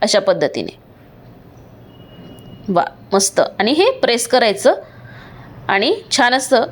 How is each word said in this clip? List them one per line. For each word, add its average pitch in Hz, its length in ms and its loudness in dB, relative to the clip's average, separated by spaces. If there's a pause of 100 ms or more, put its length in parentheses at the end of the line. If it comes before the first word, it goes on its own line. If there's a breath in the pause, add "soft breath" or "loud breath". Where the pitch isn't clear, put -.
अशा 208 180 2
पद्धतीने. 143 680 -4 (1800)
वा, 175 160 2 (280)
मस्त. 196 280 0 (180)
आणि 214 140 0
हे 370 180 2
प्रेस 240 360 -2
करायचं 233 480 2 (920 loud breath)
आणि 285 280 0 (140)
छान 247 240 2
असं 262 360 2